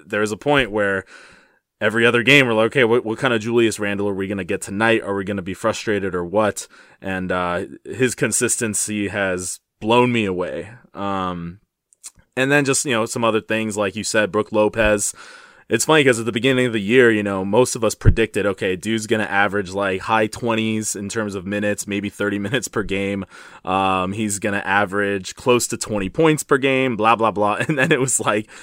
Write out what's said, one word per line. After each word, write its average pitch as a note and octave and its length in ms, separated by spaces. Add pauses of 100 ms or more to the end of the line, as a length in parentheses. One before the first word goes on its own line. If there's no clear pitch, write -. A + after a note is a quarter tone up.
there G#2 160
was G#2 100
a G#2+ 60
point C#3 340
where G2+ 340 (760)
every A2 280
other A#2+ 160
game C3+ 240
we're A#2 60
like, A2 140
"Okay, C3 160
what, A#2 220
what A2+ 140
kind C3 160
of A2 60
Julius A#2 380
Randle G2+ 300
are G2+ 60
we G2 120
gonna G2 160
get F#2+ 180
tonight? A2 420
Are G2+ 100
we G2 100
gonna G2 200
be F#2 100
frustrated G2+ 600
or F2 100
what?" G2+ 420 (340)
And, F#2 300
uh, F2+ 340 (200)
his A#2+ 300
consistency G#2+ 920
has F#2 500 (200)
blown A#2+ 320
me A2+ 140
away. F2 460 (240)
Um, F#2 640 (760)
and C3 160
then C#3+ 140
just, C3 180
you C#3 100
know, A#2 120
some A#2+ 180
other A2 180
things, A2 360
like G2+ 180
you G#2+ 80
said, G#2 280
Brook G#2 200
Lopez. G#2+ 640 (560)
It's A#2 140
funny D#3 220
'cause B2 120
at A2+ 80
the A#2 60
beginning B2+ 340
of B2 60
the A2+ 80
year, A#2 320
you G#2 100
know, G2 220
most G#2+ 320
of A#2 80
us G#2+ 100
predicted, G#2+ 520
"Okay, F#2+ 320
dude's A2 280
gonna A2 200
average, G2 460
like, F#2+ 320
high A2 240
twenties A2 680
in G2+ 140
terms G#2 260
of F2+ 100
minutes, G#2 400
maybe G2+ 240
thirty G2+ 300
<laughs> G2+ 60
minutes G#2 240
per A2 140
game. G2 420 (400)
Um, F#2+ 480
he's G#2 260
gonna G2+ 260
average G2 720
close B2 320
to A#2 100
twenty G2+ 300
points D#3 340
per - 160
game, C3 380
blah, A2 220
blah, A2+ 140
blah." G2+ 260
<laughs> A#2 100
And D#3 100
then C3+ 140
it D3 80
was B2+ 220
like, G#2+ 280 (140)